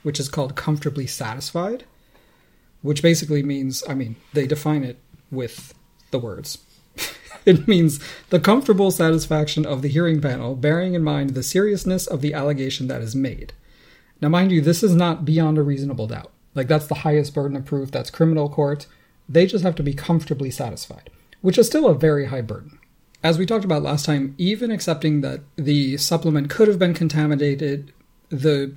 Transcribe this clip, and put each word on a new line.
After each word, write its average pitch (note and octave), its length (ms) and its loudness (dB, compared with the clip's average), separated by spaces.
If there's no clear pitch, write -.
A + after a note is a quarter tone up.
which D3 160 -4
is C#3 100 -6
called C#3 260 -4
comfortably D3 520 -4
satisfied, E3+ 760 -6
which C#3+ 200 -2
basically D3+ 420 2
means, C#3 460 -4
I D3 40 -6
mean, A#2+ 220 -6
they C#3+ 160 -2
define D3+ 380 0
it B2 120 -12
with - 440 -10
the C3 80 -2
words. - 400 -10
<laughs> - 120 -8
It E3 220 6
means E3+ 320 4
the F3+ 100 4
comfortable G3+ 500 4
satisfaction D#3 760 0
of C3+ 160 -4
the C#3+ 80 -2
hearing D#3+ 320 2
panel, B2+ 340 -4
bearing D#3+ 380 0
in E3+ 100 0
mind C#3+ 280 0
the B2+ 120 -4
seriousness F#3 640 0
of C#3 140 -4
the D3 120 -2
allegation C#3 540 -2
that B2+ 140 -6
is A2+ 160 -6
made. C3+ 340 -4
Now, D3 80 2
mind F3+ 240 4
you, D#3+ 80 4
this E3 200 2
is G3 140 6
not E3+ 300 2
beyond D#3 320 2
a D3+ 60 2
reasonable C#3 440 -2
doubt. - 240 -12
Like, C3 140 -2
that's D3+ 180 2
the - 160 -6
highest D3+ 300 2
burden C#3 240 -4
of C3+ 80 -8
proof. C3+ 260 -4
That's B2+ 180 -6
criminal D#3+ 380 2
court. D3 400 -2
They E3+ 180 6
just F#3+ 200 -2
have F3 100 0
to D3+ 80 -4
be C#3+ 100 -2
comfortably C#3 580 -2
satisfied, - 580 -10
which F#3 160 2
is A3+ 100 6
still D4+ 200 2
a F3+ 60 6
very D3 340 2
high C3 160 -6
burden. - 360 -12
As D#3+ 140 2
we F#3 80 0
talked G#3+ 180 0
about D#3 200 0
last D3 220 -2
time, C#3 320 0
even G#3+ 320 0
accepting D#3+ 520 0
that C3+ 200 -6
the C#3 420 0
supplement D3+ 520 0
could G#3+ 180 4
have G3+ 100 4
been F3 160 2
contaminated, D3 1000 0
the C#3 480 0